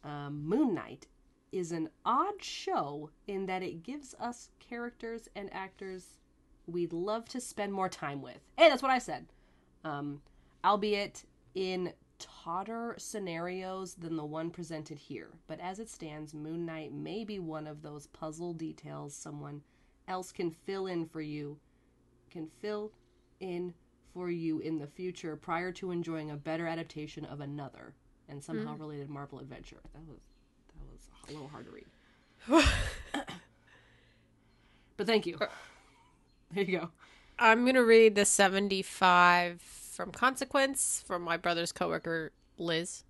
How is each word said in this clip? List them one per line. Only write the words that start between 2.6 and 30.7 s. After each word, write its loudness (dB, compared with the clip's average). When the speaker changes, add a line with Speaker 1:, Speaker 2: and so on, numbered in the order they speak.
Speaker 1:
in -4
that -2
it -8
gives -10
us -8
characters -8
and -8
actors -12
we'd -2
love -2
to -6
spend -6
more 0
time -6
with. -14
Hey, 12
that's 4
what 2
I 4
said. -8
Um, -6
albeit 2
in -2
tauter -6
scenarios -6
than -6
the -4
one -4
presented -10
here. -12
But -10
as -8
it -10
stands, -12
Moon -6
Knight -8
may -6
be -6
one -6
of -12
those -12
puzzle -8
details -10
someone -12
else -6
can -2
fill -6
in -2
for -8
you, -8
can -8
fill -4
in -4
for -6
you 0
in -2
the -6
future -8
prior -2
to -6
enjoying -4
a -8
better -4
adaptation -6
of -10
another -10
and -12
somehow -6
Speaker 2:
Mm. -14
Speaker 1:
related -10
Marvel -10
adventure. -16
That -18
was, -20